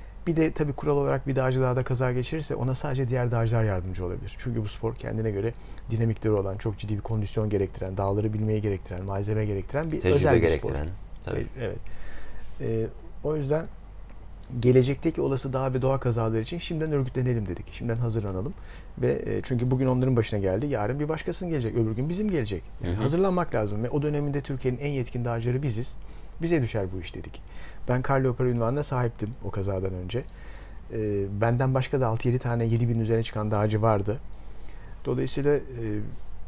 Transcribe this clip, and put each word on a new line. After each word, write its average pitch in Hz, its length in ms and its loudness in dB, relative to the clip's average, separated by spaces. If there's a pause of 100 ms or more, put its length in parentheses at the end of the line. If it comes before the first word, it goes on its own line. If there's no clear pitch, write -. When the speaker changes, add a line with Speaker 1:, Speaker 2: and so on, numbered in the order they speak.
(260)
Speaker 1:
Bir 170 100 2
de 160 160 4
tabii 147 200 0
kural 147 240 0
olarak 139 300 2
bir 135 100 0
dağcı 131 240 4
dağda 127 240 2
kaza 127 280 2
geçirirse 139 420 -2
ona 127 200 0
sadece 131 340 0
diğer 123 220 2
dağcılar 113 340 4
yardımcı 92 400 0
olabilir. 92 340 -4
Çünkü 113 240 -2
bu 104 60 -2
spor 113 260 -4
kendine 110 360 -2
göre 104 240 0 (360)
dinamikleri 113 420 2
olan, 98 260 0
çok 104 200 -2
ciddi 104 180 -4
bir 101 40 -2
kondisyon 107 500 0
gerektiren, 98 460 0
dağları 101 360 2
bilmeyi 107 300 2
gerektiren, 95 420 -2
malzeme 101 420 0
gerektiren 104 460 -2
bir 151 80 0
Speaker 2:
Tecrübe 95 140 6
Speaker 1:
özel 98 200 8
bir 85 60 8
Speaker 2:
gerektiren, 78 460 2 (360)
Speaker 1:
spor. - 100 -4
Speaker 2:
tabii. - 140 -2 (140)
Speaker 1:
Evet. 107 180 -4 (840)
E, 113 260 0 (380)
o 151 120 0
yüzden 151 300 0 (920)
gelecekteki 127 600 6
olası 135 320 0
dağ 131 220 0
ve 127 80 0
doğa 135 180 4
kazaları 113 400 2
için 170 180 -4
şimdiden 160 340 -2
örgütlenelim 127 540 0
dedik. 90 260 -6
Şimdiden 117 260 -2
hazırlanalım. 110 560 -2 (440)
Ve, - 280 2
e, 101 160 -2
çünkü 127 280 0
bugün 131 160 2
onların 127 300 4
başına 107 220 2
geldi, 98 280 2
yarın 127 340 0
bir 147 80 -2
başkasının 165 420 -4
gelecek, 120 260 0
öbür 113 160 2
gün 127 160 0
bizim 202 220 0
gelecek. 104 320 0 (220)
Yani 90 100 0
Speaker 2:
Hı 98 40 0
hı. 107 40 -2
Speaker 1:
hazırlanmak 180 520 2
lazım 107 300 0
ve 123 60 -2
o 143 120 0
döneminde 147 380 0
Türkiye'nin 131 380 -2
en 143 120 -2
yetkin 123 340 -2
dağcıları 120 380 0
biziz. 117 320 -2 (480)
Bize 165 200 4
düşer 107 240 0 (100)
bu 90 40 -6
iş - 140 -8
dedik. - 280 -10 (460)
Ben 127 140 2
Kar 135 180 4
Leoparı 127 280 2
unvanına 123 360 2
sahiptim 120 460 -2 (140)
o 107 60 -4
kazadan 95 440 -2
önce. 92 300 -4 (680)
E, 104 320 0 (160)
benden 123 340 4
başka 131 260 2
da 127 60 4
altı 113 220 2
yedi 123 100 4
tane 117 260 0
yedi 117 240 4
bin 113 120 2
üzerine 113 220 4
çıkan 107 280 -2
dağcı 107 320 4
vardı. 104 360 4 (840)
Dolayısıyla, 135 520 2
e, 135 40 0 (880)